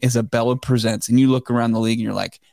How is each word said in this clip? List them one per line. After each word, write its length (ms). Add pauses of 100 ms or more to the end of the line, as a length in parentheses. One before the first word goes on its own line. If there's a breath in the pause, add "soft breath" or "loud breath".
Isabella 500
presents, 540
and 100
you 80
look 220
around 220
the 80
league 180
and 60
you're 100
like, 260 (140)